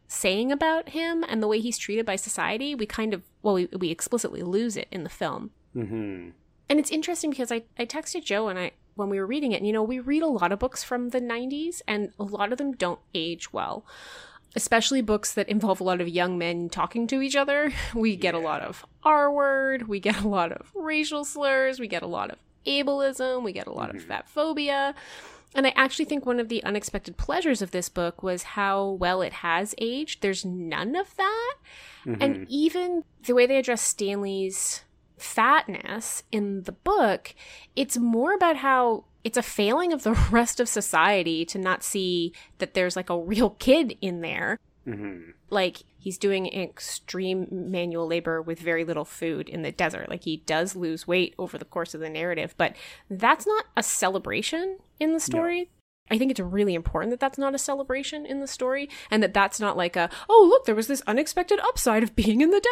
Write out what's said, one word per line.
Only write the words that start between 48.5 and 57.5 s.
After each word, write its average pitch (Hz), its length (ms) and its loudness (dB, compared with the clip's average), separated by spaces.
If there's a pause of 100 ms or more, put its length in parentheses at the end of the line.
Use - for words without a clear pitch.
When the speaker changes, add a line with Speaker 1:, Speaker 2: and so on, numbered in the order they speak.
Speaker 1:
very 165 260 -2
little 156 200 -4
food 156 440 -6
in 170 120 -8
the 151 100 -6
desert. 165 380 -4
Like, 175 140 -8
he 156 140 -4
does 160 380 -2
lose 165 320 -4
weight 180 300 2
over 151 200 -8
the 147 80 -10
course - 280 -6
of 156 80 -10
the 160 80 -8
narrative, 160 480 -4
but - 180 2 (340)
that's 226 360 4
not 427 200 0 (100)
a 233 80 2
celebration 202 960 -2 (220)
in 311 100 2
the 320 60 2
Speaker 2:
No. 330 40 0
Speaker 1:
story. 349 500 -2 (400)
I 220 80 2
think 262 140 2
it's - 80 -2
really 190 340 2
important 170 380 -2
that 247 80 -4
that's 269 180 0
not 269 160 0